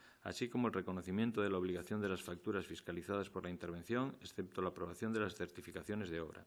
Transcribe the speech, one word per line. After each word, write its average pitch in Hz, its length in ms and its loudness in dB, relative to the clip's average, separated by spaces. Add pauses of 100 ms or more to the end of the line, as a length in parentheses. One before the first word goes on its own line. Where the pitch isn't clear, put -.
(220)
así 92 260 0
como 123 180 4
el 101 80 4
reconocimiento 95 680 2
de 101 60 6
la 95 100 4
obligación 92 420 0
de 101 80 4
las 92 140 0
facturas 90 440 0
fiscalizadas 87 640 -2
por 90 140 -4
la 87 60 -4
intervención, 90 680 -2
excepto - 420 -4
la 90 80 4
aprobación 90 420 -2
de 110 80 4
las 95 160 2
certificaciones 92 760 -4
de 82 100 0
obra. 82 260 -6